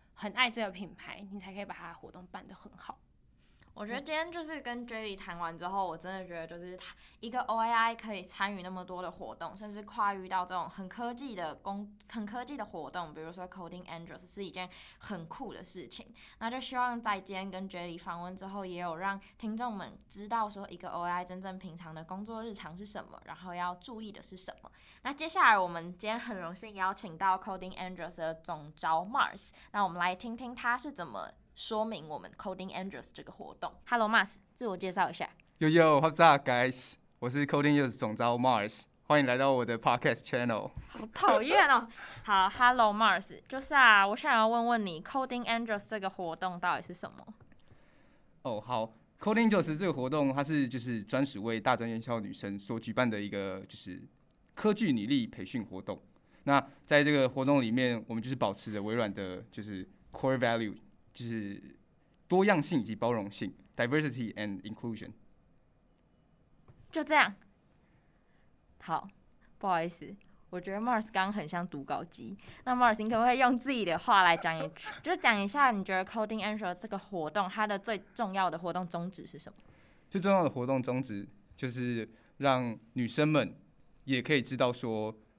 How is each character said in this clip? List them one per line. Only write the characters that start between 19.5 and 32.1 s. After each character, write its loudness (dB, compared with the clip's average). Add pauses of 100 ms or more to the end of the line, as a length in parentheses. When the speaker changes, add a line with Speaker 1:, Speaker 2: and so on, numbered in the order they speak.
Speaker 2:
众 -6
们 -12 (120)
知 -14
道 2
说 -10
一 -14
个 -10
O -6
A -2
I -2
真 -10
正 -8
平 -12
常 -14
的 -12
工 -10
作 -10
日 -8
常 -12
是 -14
什 -10
么， -18
然 -14
后 -12
要 -2
注 -14
意 -12
的 -16
是 -18
什 -12
么。 -20 (340)
那 -4
接 -8
下 6
来 10
我 2
们 -8
今 -6
天 -2
很 -8
荣 -8
幸 -16
邀 0
请 -14
到 2
Coding -8
Angels -10
的 -4
总 -10
召 0
Mars， -2 (200)
那 0
我 2
们 -6
来 0
听 -10
听 -12
他 -2
是 -8
怎 -8
么 -10 (240)
说 -2
明 -8
我 -8